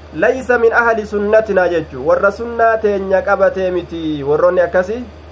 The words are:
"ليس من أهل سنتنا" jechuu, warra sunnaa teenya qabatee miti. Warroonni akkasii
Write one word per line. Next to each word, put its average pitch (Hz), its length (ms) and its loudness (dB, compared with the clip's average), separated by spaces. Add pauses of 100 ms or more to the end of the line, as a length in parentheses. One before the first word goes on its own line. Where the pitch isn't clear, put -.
(140)
"ليس 247 380 0
من 233 220 2
أهل 220 340 0
سنتنا" 202 600 2
jechuu, 151 400 -4
warra 185 240 2
sunnaa 233 460 0
teenya 196 440 0
qabatee 185 500 0
miti. 165 520 -6
Warroonni 170 380 2
akkasii 185 420 -2 (280)